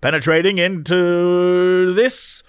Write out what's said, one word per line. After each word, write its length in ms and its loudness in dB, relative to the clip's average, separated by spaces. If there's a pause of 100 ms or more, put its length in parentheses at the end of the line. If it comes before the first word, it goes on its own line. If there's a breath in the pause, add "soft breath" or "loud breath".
penetrating 560 0
into 1400 0
this 560 -2